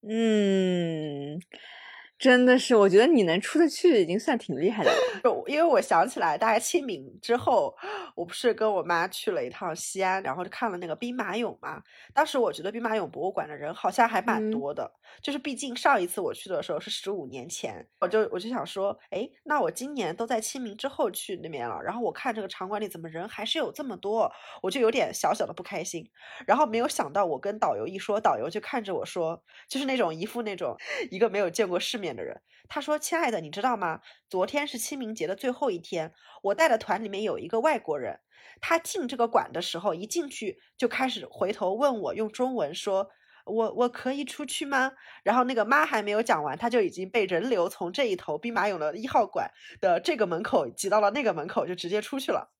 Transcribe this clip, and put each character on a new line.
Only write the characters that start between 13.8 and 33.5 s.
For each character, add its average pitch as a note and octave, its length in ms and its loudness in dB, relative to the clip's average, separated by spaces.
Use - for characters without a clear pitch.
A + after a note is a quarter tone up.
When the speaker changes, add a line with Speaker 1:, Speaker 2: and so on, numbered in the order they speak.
Speaker 2:
像 A#3 160 6
还 G#3 140 0
蛮 A3 280 0
多 D3+ 240 -4
的， - 100 -6
Speaker 1:
嗯。 - 120 -10
Speaker 2:
就 C#4+ 120 -4
是 D4 60 -6
毕 C#4+ 160 -8
竟 B3+ 200 -8
上 C4+ 260 4
一 F3+ 60 -2
次 F#3+ 140 -6
我 C3 120 -2
去 - 140 -14
的 E3+ 160 -4
时 - 80 -6
候 D#3 80 -2
是 G#3 100 -12
十 - 220 -6
五 F3+ 160 -6
年 B2+ 220 -10
前， - 360 -10
我 - 80 0
就， A3 140 4
我 F3+ 80 -4
就 G3+ 80 -8
想 A3+ 180 -4
说， G3 320 -4
哎， G#3 180 -6
那 D4+ 160 0
我 B3 100 2
今 C4+ 240 -8
年 F3+ 220 -4
都 A#3 100 -4
在 A3+ 140 0
清 B3+ 220 -6
明 G#3+ 160 -8
之 C4 100 -6
后 C#4 240 -2
去 F#3 320 -8
那 D#3 60 -10
边 B2 180 -6
了， F2 140 -6
然 E3 120 -6
后 A#3+ 80 -6
我 G3 120 0
看 B3 200 -4
这 G#3+ 80 -6
个 F#3+ 60 -8
场 F#3 220 -10
馆 G#3 100 -4
里 G#3 80 -6
怎 F3 100 -12
么 E3 120 -4
人 E3 180 -8
还 - 180 -10
是 - 120 -2
有 B3 140 -2
这 D4+ 120 -10
么 A3+ 140 -8
多， G#3 340 2
我 F#3+ 100 0
就 C4+ 80 -2
有 A3+ 100 6
点 A3 240 2
小 D#3+ 200 0
小 G3+ 120 0
的 - 60 -8
不 F3 100 -12
开 F3 220 -8
心。 - 260 -10
然 G#3+ 120 6
后 D4+ 80 6
没 A3 120 -2
有 A#3+ 100 2
想 - 240 -4
到 F#3+ 140 2
我 D3+ 120 0
跟 G3+ 220 -4
导 D#3+ 160 2
游 G#2+ 100 -4
一 G3 140 -8
说， - 220 -2
导 D3 160 4
游 B2 120 -4
就 G3+ 120 -6
看 B3 200 -4
着 G3 120 -6
我 D3+ 120 -4
说， E3+ 380 -4
就 - 100 -6
是 C#4 80 -4
那 C4 120 0
种 E3+ 180 2
一 E3 100 -6
副 A#3 180 -6
那 G#3 120 -6
种 D3 220 -4
一 F#3+ 80 -8
个 A3 100 4
没 D4+ 100 -2
有 C#4 100 2
见 G#3+ 180 0
过 F3 100 -2
世 G#3 200 -4
面 F#3+ 180 -6
的 E2+ 80 -8
人， - 160 -10
他 D4+ 100 -4
说 D4+ 200 0
：“亲 E4 180 -2
爱 D#4+ 140 2
的， F#3 100 -2
你 D#3 80 -10
知 G3 120 -8